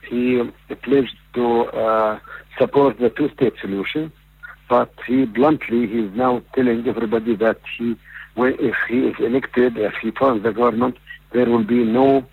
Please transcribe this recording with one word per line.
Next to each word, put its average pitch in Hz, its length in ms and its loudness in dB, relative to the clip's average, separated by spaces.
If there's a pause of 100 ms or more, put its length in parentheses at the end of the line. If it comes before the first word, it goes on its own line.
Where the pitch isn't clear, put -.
he 123 340 0 (400)
pledged 131 340 0 (180)
to, 117 320 2
uh, 110 520 0 (400)
support 135 400 2
the 120 120 2
two-state 135 500 -2
solution, 98 520 -6 (560)
but 123 240 0 (140)
he 131 180 2
bluntly, 120 640 0
he's 107 280 -4
now 123 280 0 (120)
telling 120 320 0
everybody 113 500 -2
that 110 240 0 (180)
he, 117 180 -4 (380)
when, 127 240 2
if 113 160 0 (140)
he 117 100 0 (100)
is - 100 -4
elected, 123 580 0
if 107 260 -2
he 110 80 -4
forms 120 320 0
the 113 100 -2
government, 120 440 0 (360)
there 120 160 2
will 117 160 2
be 120 200 2
no 131 480 4